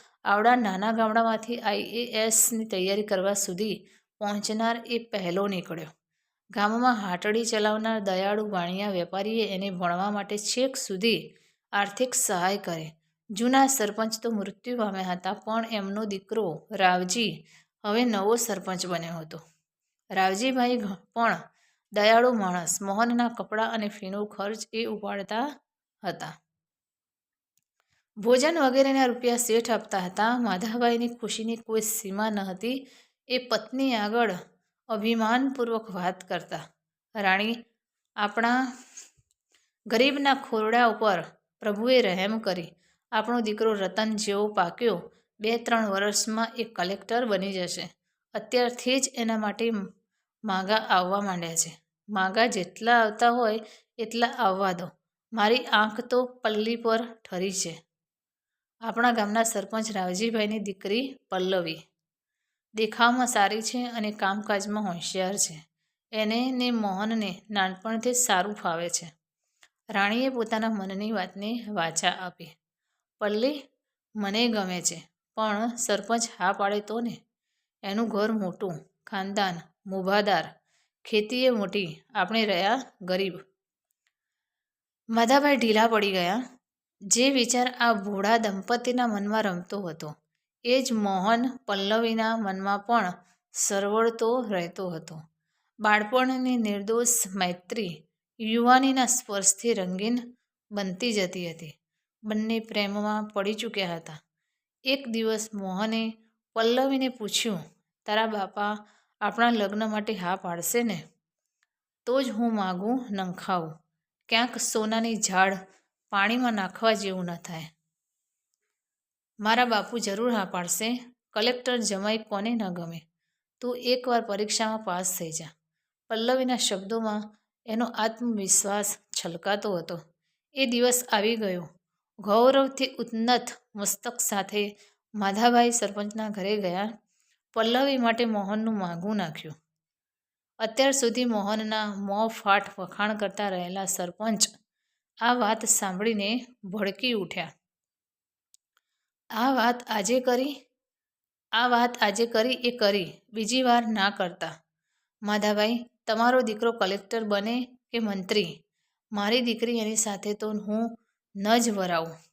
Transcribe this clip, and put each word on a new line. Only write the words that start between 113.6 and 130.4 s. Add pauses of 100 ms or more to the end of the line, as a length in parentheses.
ક્યાંક
સોનાની
ઝાડ (520)
પાણીમાં
નાખવા
જેવું
ન
થાય." (1800)
"મારા
બાપુ
જરૂર
હા
પાડશે. (300)
કલેક્ટર
જમાઈ
કોને
ન
ગમે? (520)
તું
એકવાર
પરીક્ષામાં
પાસ
થઈ
જા." (640)
પલ્લવીના
શબ્દોમાં (280)
એનો
આત્મવિશ્વાસ
છલકાતો
હતો. (540)